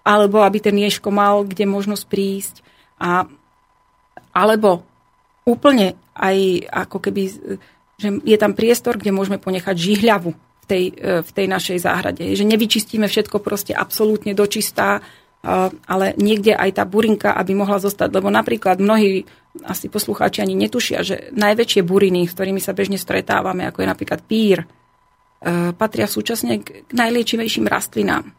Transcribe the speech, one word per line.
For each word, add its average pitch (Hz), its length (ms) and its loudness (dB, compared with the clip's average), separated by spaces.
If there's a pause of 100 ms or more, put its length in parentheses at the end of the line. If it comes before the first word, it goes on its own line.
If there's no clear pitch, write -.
alebo 208 400 4
aby 202 200 4
ten 208 140 2
ježko 202 360 0
mal 202 320 4
kde 196 220 -4
možnosť 202 400 -2
prísť. 196 500 -4 (420)
A, 175 300 0 (1040)
alebo 208 520 2 (600)
úplne 240 500 4 (200)
aj 190 240 0 (300)
ako - 340 -6
keby, 196 200 -2 (760)
že 208 180 -6
je 214 220 4
tam 208 160 2
priestor, 233 420 0
kde 202 160 -2
môžeme 196 260 0
ponechať 190 380 -4
žihľavu 196 580 0
v - 320 -20
tej, 185 220 0
e, 185 340 -4
v - 100 -12
tej 196 160 -2
našej 185 320 -2
záhrade. 180 460 -2
Že 196 220 0
nevyčistíme 220 580 0
všetko 208 340 -2
proste 202 340 -6
absolútne 214 600 -2
dočistá, 202 680 -2
e, - 20 -10 (680)
ale 190 480 -2
niekde 208 380 2
aj 190 200 2
tá 202 100 0
burinka, 208 500 0
aby 190 200 -2
mohla 202 240 0
zostať. 196 340 -2
Lebo 190 180 0
napríklad 214 480 0
mnohí 202 480 2 (340)
asi - 280 -10
poslucháči 202 520 -2
ani 190 160 -2
netušia, - 460 -2
že 190 140 -2 (160)
najväčšie 208 500 2
buriny, 180 420 4
s 175 80 -2
ktorými 190 280 -4
sa 190 120 -6
bežne 196 240 -2
stretávame, 185 680 -2
ako 190 180 -6
je 190 60 0
napríklad - 320 -6
pír, 214 380 2
e, 165 60 -10 (1080)
patria 214 320 -2
súčasne 220 560 -4
k - 60 -16 (200)
najliečivejším 226 760 0
rastlinám. 202 720 -2